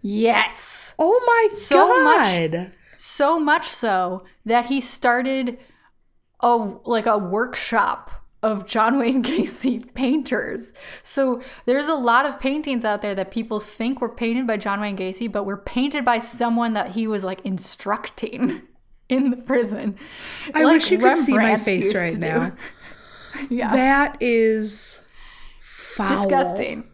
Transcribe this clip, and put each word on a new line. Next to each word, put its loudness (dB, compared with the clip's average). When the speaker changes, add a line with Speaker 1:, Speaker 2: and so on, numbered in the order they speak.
Speaker 1:
Yes. 0
Speaker 2:
Oh 4
my 4
Speaker 1:
So 4
much, 4
Speaker 2:
God. -6
Speaker 1:
so 0
much 2
so -2
that 2
he 0
started -2
a, 4
like, 0
a 2
workshop -2
of -2
John 2
Wayne 2
<laughs> -2
Gacy -2
painters. -2
So -2
there's 2
a 2
lot 4
of -4
paintings -2
out 0
there -4
that -6
people -4
think -6
were -2
painted -2
by 0
John -4
Wayne -4
Gacy, -6
but -4
were -6
painted -2
by 2
someone -2
that -4
he -2
was, -2
like, -6
instructing -6
<laughs> -20
in 2
the -4
prison. -2
Speaker 2:
I 4
Speaker 1:
Like 8
Speaker 2:
wish 4
you 4
could 6
see 2
my 4
Speaker 1:
Rembrandt 4
Speaker 2:
face 0
Speaker 1:
used 2
Speaker 2:
right 0
Speaker 1:
to -4
do. -6
Speaker 2:
now. 0
Speaker 1:
<laughs> -18
Yeah. -2
Speaker 2:
That 2
is 0
foul. -8
Speaker 1:
Disgusting. 0